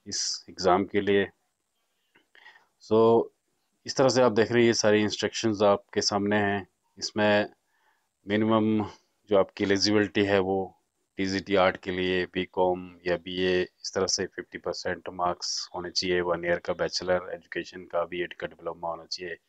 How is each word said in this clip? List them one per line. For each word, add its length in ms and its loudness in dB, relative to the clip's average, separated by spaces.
इस 440 -8
एग्ज़ाम 340 2
के 160 -2
लिए। 280 2
So, 420 6
इस 100 -8
तरह 120 4
से 140 4
आप 100 4
देख 200 2
रहे 100 6
हैं, 40 6
ये 80 4
सारी 280 4
इंस्ट्रक्शंस 600 -2
आपके 380 2
सामने 360 0
हैं। 300 -2
इसमें 480 2
मिनिमम 560 2
जो 100 4
आपकी 260 0
एलिजिबिलिटी 600 2
है, 140 2
वो 340 -2
टीजीटी 380 -4
आर्ट 220 4
के 140 -10
लिए, 360 -2
बीकॉम 800 -4
या 100 0
बीए, 460 -2
इस 320 -12
तरह 120 0
से 200 -4
फिफ्टी 320 -14
परसेंट 500 -8
मार्क्स 640 -6
होने 160 -10
चाहिए, 300 -2
वन 240 -2
ईयर 140 -2
का 140 -8
बैचलर 600 -4
एजुकेशन 500 -12
का, 200 -4
बीएड 300 -8
का 120 -10
डिप्लोमा 420 -10
होना 160 -10
चाहिए, 320 -12